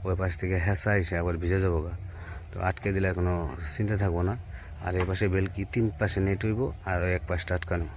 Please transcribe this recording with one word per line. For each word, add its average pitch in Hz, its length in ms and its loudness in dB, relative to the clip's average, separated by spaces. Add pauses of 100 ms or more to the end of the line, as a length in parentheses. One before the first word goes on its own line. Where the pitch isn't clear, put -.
ওই 92 120 2
পাশ 92 200 2
থেকে 92 220 0
হেঁচা 101 380 2
এসে 87 220 2
আবার 85 180 2
ভিজে 87 240 2
যাবো 87 220 2
গা। 82 80 -4 (640)
তো 92 80 -8
আটকে 92 320 0
দিলে 95 160 2
আর 92 60 2
কোনো 90 420 0 (200)
চিন্তা 107 200 0
থাকবো 90 260 2
না। 98 140 2 (480)
আর 90 120 -2
এই 92 120 2
পাশে 95 200 2
বেলকি 95 440 0
তিন 113 260 2
পাশে 101 220 2
নেট 98 240 2
হইব, 110 160 0 (260)
আর 92 160 0
ওই 90 100 2
এক 90 160 0
পাশটা 90 260 0
আটকানো। 85 320 0 (100)